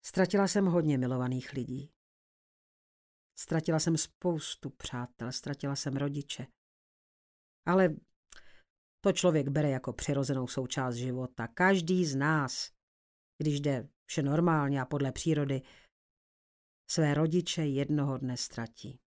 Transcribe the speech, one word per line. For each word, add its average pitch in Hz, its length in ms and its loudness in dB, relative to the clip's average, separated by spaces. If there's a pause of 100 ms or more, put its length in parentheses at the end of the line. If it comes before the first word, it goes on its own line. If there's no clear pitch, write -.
Ztratila 190 420 2
jsem 196 180 2
hodně 160 320 4
milovaných 127 540 -2
lidí. 131 400 -8 (1500)
Ztratila 160 400 0
jsem 160 180 2
spoustu - 760 -4
přátel, 123 600 -10
ztratila 139 440 -6
jsem 135 200 -4
rodiče. 143 500 -6 (1200)
Ale 175 300 4 (1080)
to 196 80 4
člověk 156 360 2
bere 147 220 2
jako 131 220 -4
přirozenou 135 540 -2
součást 127 480 -4
života. 123 540 -6
Každý 185 560 2
z 143 120 -2
nás, 143 560 0 (640)
když 147 220 0
jde 139 280 0 (200)
vše - 140 -2
normálně 143 580 2
a 127 60 -4
podle 139 260 -2
přírody, 139 500 0 (1300)
své 147 240 2
rodiče 165 480 0
jednoho 143 560 0
dne 127 180 -4
ztratí. - 640 -10 (140)